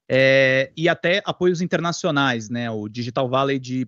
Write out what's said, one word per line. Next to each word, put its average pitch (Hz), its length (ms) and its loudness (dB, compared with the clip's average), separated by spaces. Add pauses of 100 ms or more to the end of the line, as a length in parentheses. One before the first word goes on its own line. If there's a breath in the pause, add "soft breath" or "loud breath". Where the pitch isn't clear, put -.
(100)
é, 135 640 4
e 165 140 0
até 170 380 0
apoios 180 340 0
internacionais, 139 880 -2
né? 120 220 -4
O 107 180 -6
Digital 123 400 -4
Valley 135 300 0
de 127 300 -6